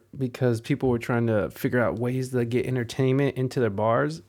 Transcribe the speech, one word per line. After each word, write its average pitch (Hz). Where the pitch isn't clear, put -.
because 123
people 131
were 120
trying 117
to 104
figure 123
out 98
ways 127
to 123
get 117
entertainment 131
into 131
their 113
bars, 120